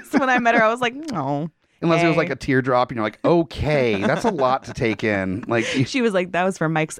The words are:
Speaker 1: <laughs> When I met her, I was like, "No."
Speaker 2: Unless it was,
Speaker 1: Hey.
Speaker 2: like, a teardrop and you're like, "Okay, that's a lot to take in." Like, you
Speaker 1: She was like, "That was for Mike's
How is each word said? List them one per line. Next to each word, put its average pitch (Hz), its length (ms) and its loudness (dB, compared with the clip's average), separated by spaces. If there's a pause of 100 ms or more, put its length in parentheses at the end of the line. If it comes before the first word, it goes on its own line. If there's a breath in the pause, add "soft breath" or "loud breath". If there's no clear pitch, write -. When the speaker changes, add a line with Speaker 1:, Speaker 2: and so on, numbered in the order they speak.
(120)
Speaker 1:
<laughs> - 60 -
When 262 120 2
I 247 100 2
met 233 160 2
her, 233 80 4
I 214 60 4
was 240 120 -2
like, 240 140 -2
"No." 160 540 -4 (320)
Speaker 2:
Unless 165 220 2
it 170 40 4
was, 165 80 2
Speaker 1:
Hey. 170 60 2
Speaker 2:
like, 170 80 -2
a 135 60 -4
teardrop 127 560 2
and 127 40 -8
you're 113 100 -2
like, - 200 -6
"Okay, 143 760 2
that's 131 220 0
a 214 80 2
lot 135 320 0
to 120 100 -14
take 110 300 -2
in." 98 440 0
Like, 117 280 -2
you 131 100 2
Speaker 1:
She 269 160 -2
was 233 120 0
like, 180 180 -2
"That 175 140 0
was 190 120 -2
for 156 120 -2
Mike's 156 300 -4